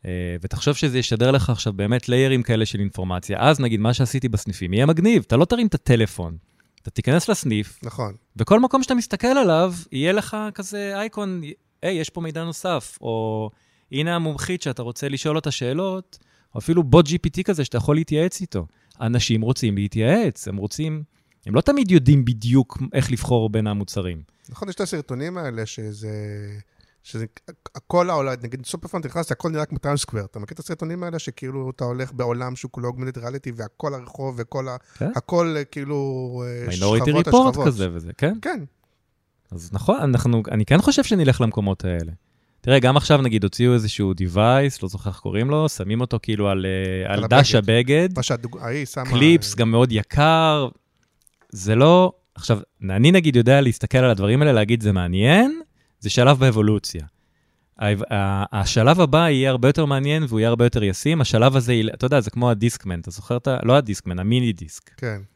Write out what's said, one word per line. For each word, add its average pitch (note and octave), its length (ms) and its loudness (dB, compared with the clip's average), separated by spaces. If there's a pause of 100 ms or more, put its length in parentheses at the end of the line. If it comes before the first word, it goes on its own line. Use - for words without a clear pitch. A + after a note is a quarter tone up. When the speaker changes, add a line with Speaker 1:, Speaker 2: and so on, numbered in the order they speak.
Speaker 1:
אה, F2+ 360 -6
ותחשוב C3 340 -2
שזה B2+ 240 -2
ישדר B2 320 2
לך C3+ 180 2
עכשיו G#2+ 240 -2
באמת G#2 360 -2
ליירים C3 340 2
כאלה A2 220 0
של G#2 140 -6
אינפורמציה. F#2 600 -6
אז C#3 200 4
נגיד, A2+ 200 0
מה A2 140 2
שעשיתי B2+ 360 -2
בסניפים F#2+ 440 -4
יהיה A#2+ 120 4
מגניב, E3 420 4
אתה A#2 100 2
לא D#3+ 80 6
תרים A#3 220 0
את - 80 -2
הטלפון. F#2+ 640 0 (440)
אתה - 80 -16
תיכנס - 400 0
לסניף, A2 540 -4
Speaker 2:
נכון. A2 320 -10 (200)
Speaker 1:
וכל G3 240 4
מקום C4 240 2
שאתה B3+ 120 -2
מסתכל A#3 320 -2
עליו, F#3 460 2 (180)
יהיה D3 200 0
לך G#3+ 260 -2 (180)
כזה G3+ 400 -8
אייקון, G3+ 460 -6 (400)
"היי, F#3 120 -2
יש D#3+ 160 -4
פה E3+ 120 -10
מידע E3 220 -8
נוסף", - 580 -6
או A2 480 -4 (420)
"הנה D#3 240 -2
המומחית E3 460 -6
שאתה B2+ 200 -6
רוצה A#2+ 280 -8
לשאול D3+ 260 -4
אותה D#3 160 -4
שאלות", F#3 680 -6 (360)
או A#2+ 40 -6
אפילו E3 240 2
בוט D#3 220 8
ג'י D#3 120 -2
פי - 120 -2
טי F#3 140 -6
כזה D3+ 220 -2
שאתה A#2+ 120 -4
יכול C#3+ 180 2
להתייעץ D#3+ 460 -2
איתו. G2 240 -6 (360)
אנשים A2+ 400 0
רוצים A2 340 0
להתייעץ, A2+ 720 0
הם G2+ 100 -8
רוצים, D3+ 460 -6 (420)
הם G2+ 100 -2
לא E3+ 60 4
תמיד C#4 300 2
יודעים C#3+ 340 6
בדיוק A#2+ 520 0 (160)
איך C3 180 -2
לבחור A2+ 380 0
בין G#2+ 180 -2
המוצרים. F#2+ 540 -6 (280)
Speaker 2:
נכון, G3 200 -12
יש F3+ 60 -10
את - 60 -6
הסרטונים D#3 560 -8
האלה A#2+ 280 -8
שזה, G#2+ 440 -12 (960)
שזה, A2+ 220 -10 (500)
הכל F3 340 -2
העולם, C#3 240 -2 (100)
נגיד B2 220 -12
סופרפארם, F3 360 -10
אתה D3 60 -10
נכנס, E3 240 -6
הכל E3 180 -6
נראה D3+ 160 -4
כמו C#3+ 120 -10
טיים C#3+ 200 -4
סקוואר. G#2+ 280 -6
אתה G#2+ 140 -16
מכיר G#2 140 -14
את - 60 -18
הסרטונים E3+ 440 -10
האלה E3 160 -8
שכאילו C3 500 -10
אתה C3 140 -10
הולך B2+ 300 -6
בעולם B2 420 -4
שהוא B2+ 160 -12
כולו B2 160 -8
אוגמנטד B2+ 300 -8
ריאליטי, B2+ 380 -10
והכל A#2 380 -8
הרחוב, C3 440 -10
וכל C3 300 -8
ה-, B2+ 100 -10 (200)
Speaker 1:
כן. F#3+ 180 -4
Speaker 2:
הכל, E3+ 420 0
אה, D3 60 -6
כאילו, C#3+ 320 -8 (500)
אה, A#2+ 220 -10
Speaker 1:
מיינוריטי G2 380 2
Speaker 2:
שכבות D3 220 2
על - 60 2
Speaker 1:
ריפורט B3+ 200 6
Speaker 2:
שכבות. C#3 140 0
Speaker 1:
כזה G2+ 260 0
וזה, E2+ 240 -10
כן? D#3+ 240 0
Speaker 2:
כן. D4+ 180 -6 (920)
Speaker 1:
אז F2 220 -14
נכון, F3 280 0
אנחנו, A#2+ 500 2
אני G#2+ 140 0
כן D#3+ 160 4
חושב C#4 220 2
שנלך D3+ 380 2
למקומות G2+ 440 -2
האלה. E2+ 260 -4 (500)
תראה, C3 180 4
גם B2+ 180 4
עכשיו, D3 240 4
נגיד, A2 220 0
הוציאו A#2+ 300 2
איזשהו G#2 380 0
device, G#2+ 720 0
לא G2 60 -6
זוכר G2 200 -8
איך F#2+ 100 -10
קוראים G#2 300 -4
לו, D3+ 200 0
שמים G#2 320 -4
אותו A#2+ 200 -4
כאילו G2+ 280 -2
על, F#2+ 160 0
אה, F#2+ 480 -4
Speaker 2:
על G#2 100 -2
Speaker 1:
על G2 60 0
דש C3 260 6
Speaker 2:
הבגד. A2 180 4
Speaker 1:
הבגד. C#3 420 2
Speaker 2:
מה B2+ 80 -4
שהדוג-, A#2+ 380 -6
ההיא C3 240 -8
שמה, B2+ 200 -12
Speaker 1:
קליפס, B2+ 480 4
Speaker 2:
אה, G2 40 -8
Speaker 1:
גם A2+ 140 2
מאוד A#2+ 200 4
יקר. D3+ 760 2 (840)
זה G#2 260 -2
לא... F3 360 6 (240)
עכשיו, G#2+ 240 -2 (300)
אני A2 220 6
נגיד D#3+ 240 4
יודע B2+ 260 6
להסתכל B2+ 360 0
על B2+ 120 4
הדברים G#2+ 320 2
האלה, D3+ 120 4
להגיד, A2+ 280 2
"זה G#2 100 2
מעניין", A#2+ 720 2 (380)
זה G#2+ 100 -6
שלב B2+ 300 4
באבולוציה. G#2+ 640 2 (760)
ה-, G#2 360 -2
ה-, G2 440 -2
השלב B2 420 4
הבא D#3+ 280 4
יהיה C3+ 200 2
הרבה B2+ 200 2
יותר D#3 160 2
מעניין, C#3+ 420 0
והוא A2+ 120 0
יהיה A2+ 100 4
הרבה A#2 160 4
יותר A#2+ 180 2
ישים. D3 380 0
השלב B2 340 4
הזה, B2 180 2
יל-, A2 200 2
אתה - 120 -4
יודע, C#3 140 4
זה G#2 100 -2
כמו B2 220 0
הדיסקמן, G2 480 -2
אתה E2+ 120 -12
זוכר A#2+ 260 -6
את B2 100 -4
ה-, C3 160 0
לא B2 140 6
הדיסקמן, G2 420 -2
המיני A#2 340 0
דיסק. - 440 -14
Speaker 2:
כן. G#2+ 240 -8 (140)